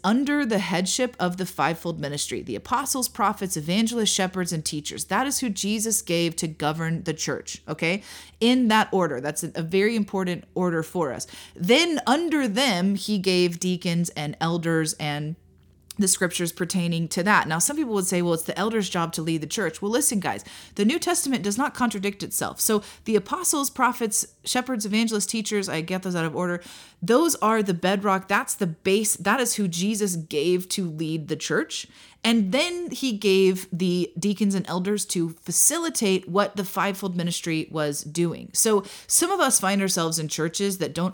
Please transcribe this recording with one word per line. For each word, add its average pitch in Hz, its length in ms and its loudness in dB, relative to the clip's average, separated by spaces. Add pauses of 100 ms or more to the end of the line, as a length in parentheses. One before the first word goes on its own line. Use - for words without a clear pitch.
under 277 400 2
the 220 140 2
headship 190 600 -2
of 180 200 0
the 185 80 -4
fivefold 165 520 -2
ministry, 143 440 -6
the 113 120 -8
apostles, 254 540 -2
prophets, 208 480 -2
evangelists, 208 540 0
shepherds, 185 420 0
and 160 100 -2
teachers. - 440 -6
That 226 200 0
is 285 120 -2
who 254 100 -2
Jesus 214 540 -2
gave 170 340 0
to 180 100 -2
govern 160 580 -2
the 156 100 -2
church, - 520 -6
okay? 165 360 -2 (380)
In 247 280 4
that 220 240 4
order. 156 300 0
That's 147 200 -4
a, 165 120 -6
a 170 80 -4
very 190 340 2
important 190 480 -2 (100)
order 170 280 0
for 160 320 -4
us. - 120 -10 (300)
Then 294 500 4
under 294 400 2
them, 202 480 2
he 208 220 -2
gave 180 420 2
deacons 175 520 0
and - 280 -6
elders 165 640 0
and 151 360 -4 (600)
the 196 120 2
scriptures 175 420 0
pertaining 170 560 0
to 175 160 -2
that. 190 240 4
Now, 160 140 0
some 294 160 0
people 262 180 -2
would 185 140 0
say, 175 120 2
"Well, 175 140 2
it's 160 80 -2
the - 160 -6
elders' 214 320 0
job 165 220 -2
to 165 100 -4
lead 160 200 -2
the 156 40 -6
church." 165 340 -4
Well, 202 120 -2
listen, 233 260 2
guys, 127 240 -4 (320)
the 202 100 2
New 285 140 4
Testament 285 460 0
does 202 120 -2
not 269 160 0
contradict 202 520 -2
itself. - 360 -4
So 208 220 2 (220)
the 220 100 2
apostles, 277 560 0
prophets, 240 560 0 (180)
shepherds, 254 400 -2
evangelists, 220 420 0
teachers, 208 420 -2
I 160 140 -2
get 185 200 -4
those 180 140 -2
out 165 80 0
of 156 100 -2
order. 175 260 -2 (400)
Those 254 360 4
are 214 260 2
the 190 120 0
bedrock. 190 520 0
That's 214 280 0
the 196 120 -2
base. 190 480 0
That 202 240 2
is 247 160 0
who 202 140 0
Jesus 190 480 0
gave 165 540 0
to 180 200 -2
lead 156 380 -4
the 156 80 -4
church. - 500 -4 (400)
And 220 260 2
then 349 380 -2
he 254 220 -2
gave 190 580 4
the 175 480 0
deacons 196 360 2
and 185 120 0
elders 190 400 -2
to 165 360 -2
facilitate 208 840 2
what 190 300 0
the 196 80 -2
fivefold 196 500 -2
ministry 165 560 -2
was 151 320 -2
doing. 165 520 -2
So 208 280 4 (240)
some - 240 2
of 381 100 2
us 269 200 4
find 196 220 2
ourselves 165 360 0
in 156 100 -4
churches 185 500 -2
that 143 160 -2
don't 180 200 0